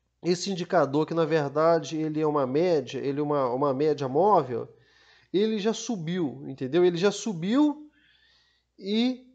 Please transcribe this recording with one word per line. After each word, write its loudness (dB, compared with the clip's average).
esse -2
indicador 0
que -4
na 2
verdade 2
ele -2
é 2
uma 2
média, 0
ele -4
é 0
uma, 0
uma 0
média 0
móvel, 2
ele 2
já 0
subiu, -6
entendeu? 2
Ele 4
já 2
subiu -2
e -2